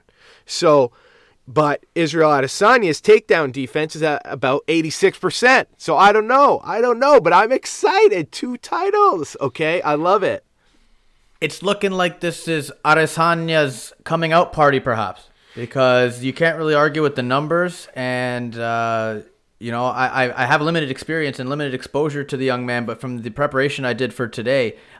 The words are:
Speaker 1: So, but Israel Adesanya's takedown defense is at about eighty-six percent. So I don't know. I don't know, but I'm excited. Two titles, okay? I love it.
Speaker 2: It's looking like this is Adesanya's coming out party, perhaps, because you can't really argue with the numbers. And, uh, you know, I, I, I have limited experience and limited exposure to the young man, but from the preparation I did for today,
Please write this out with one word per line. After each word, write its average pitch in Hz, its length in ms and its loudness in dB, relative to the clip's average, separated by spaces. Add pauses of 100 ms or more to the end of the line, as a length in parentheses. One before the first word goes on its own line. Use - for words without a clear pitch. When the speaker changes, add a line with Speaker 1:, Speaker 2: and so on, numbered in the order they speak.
(460)
Speaker 1:
So, 147 480 2 (520)
but 147 380 0 (100)
Israel 160 360 2
Adesanya's 170 720 2
takedown 185 500 4
defense 139 420 -6
is 156 100 -8
at 151 200 -2
about 139 460 -2
eighty-six 165 480 0
percent. 240 500 2 (100)
So 156 200 -2
I 196 160 6
don't 214 140 2
know. 254 360 4
I 196 160 -6
don't 233 200 0
know, 277 200 6
but 170 140 2
I'm 220 180 4
excited. 370 800 2
Two 247 240 -8
titles, 359 840 0
okay? 156 400 -2
I 151 140 0
love 180 280 2
it. 117 220 -4 (960)
Speaker 2:
It's 160 220 -6
looking 202 300 -2
like 180 260 -2
this 170 300 -6
is 147 200 -4 (140)
Adesanya's 160 1080 0 (100)
coming 165 300 -2
out 170 180 4
party, 143 300 2
perhaps, 110 480 -6 (260)
because 123 640 0
you 127 120 -4
can't 165 240 0
really 156 180 -2
argue 147 260 2
with 143 140 0
the 127 80 -4
numbers. 156 720 -2
And, 123 640 -6
uh, 113 600 -4 (420)
you 117 100 -8
know, 120 140 -4
I, 127 420 -2
I, 123 160 -4
I - 20 0
have 147 160 2
limited 156 300 -2
experience 151 480 -6
and 127 100 -8
limited 143 240 -6
exposure 143 520 -4
to 143 100 -8
the 131 100 -4
young 123 200 -2
man, 120 200 -4
but 113 140 -8
from 123 220 -10
the 117 80 -8
preparation 139 560 -4
I 123 80 -2
did 117 200 -4
for 127 140 -6
today, 120 500 -2 (220)